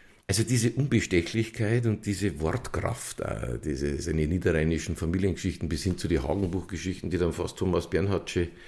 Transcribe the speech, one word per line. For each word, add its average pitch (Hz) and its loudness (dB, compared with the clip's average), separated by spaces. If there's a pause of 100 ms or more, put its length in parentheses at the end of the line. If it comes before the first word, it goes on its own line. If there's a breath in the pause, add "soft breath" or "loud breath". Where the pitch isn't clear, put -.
(260 loud breath)
Also 113 2
diese 117 4
Unbestechlichkeit 113 2
und 107 0
diese 95 0
Wortkraft, - -2
auch 58 -4
diese, 71 -2
seine 78 2
niederrheinischen 80 2
Familiengeschichten 87 0
bis 78 -2
hin 90 0
zu - -4
den 78 2
Hagenbuch-Geschichten, 90 -2
die 85 0
dann 82 2
fast 85 -6
Thomas 85 2
Bernhardsche 90 0 (200 loud breath)